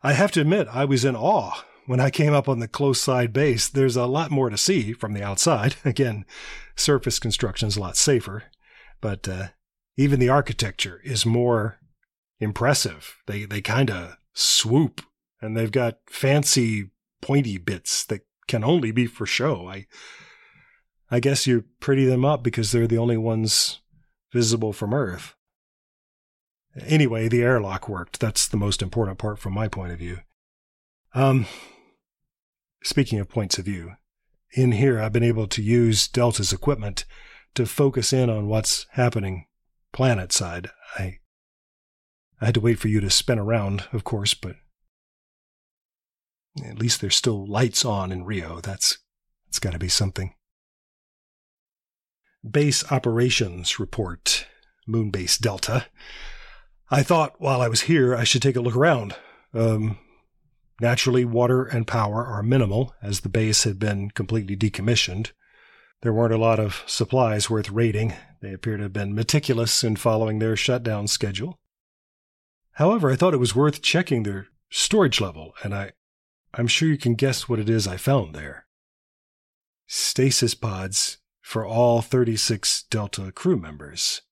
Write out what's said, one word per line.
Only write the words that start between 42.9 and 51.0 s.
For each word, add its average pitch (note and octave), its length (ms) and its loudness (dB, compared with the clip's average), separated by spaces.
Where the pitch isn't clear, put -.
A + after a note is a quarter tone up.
to G2 100 -2
spin - 260 0
around, G2+ 540 -2
of A2 120 -6
course, G2+ 300 -2
but - 220 -10
at A2+ 140 -14
least A2+ 220 0
there's G2 140 0
still G2+ 320 0
lights G#2+ 380 0
on G2 260 -2
in F2+ 140 -8
Rio. E2+ 360 -8
That's, - 360 -2
that's - 140 -8
gotta E2+ 200 -4
be F2 100 -4
something. F#2+ 440 -2